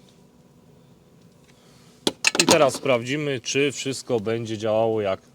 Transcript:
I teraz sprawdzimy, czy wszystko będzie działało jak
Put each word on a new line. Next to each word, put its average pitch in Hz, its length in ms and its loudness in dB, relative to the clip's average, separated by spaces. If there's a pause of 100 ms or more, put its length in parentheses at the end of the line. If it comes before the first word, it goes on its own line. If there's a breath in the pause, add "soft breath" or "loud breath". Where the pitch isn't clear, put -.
(2500 soft breath)
I 160 40 2
teraz 151 280 6
sprawdzimy, 135 680 -2
czy 139 320 0
wszystko 127 480 -4
będzie 113 380 -4
działało 110 420 0
jak 95 200 -2 (140)